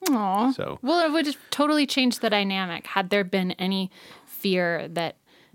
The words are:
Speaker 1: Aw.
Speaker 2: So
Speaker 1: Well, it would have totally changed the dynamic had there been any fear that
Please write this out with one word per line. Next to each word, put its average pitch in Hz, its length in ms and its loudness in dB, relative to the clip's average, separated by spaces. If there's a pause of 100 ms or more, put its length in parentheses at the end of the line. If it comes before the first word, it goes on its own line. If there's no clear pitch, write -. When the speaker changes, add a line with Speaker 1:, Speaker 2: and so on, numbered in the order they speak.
Speaker 1:
Aw. 214 440 2
Speaker 2:
So - 280 -6
Speaker 1:
Well, 330 240 2
it 302 60 0
would 311 160 0
have 277 100 -4 (140)
totally 294 340 2
changed 254 360 0
the 226 80 0
dynamic 190 580 -2
had 190 220 0
there 202 160 2
been 180 280 0
any 190 380 -2 (340)
fear 175 640 0
that 165 280 -6 (380)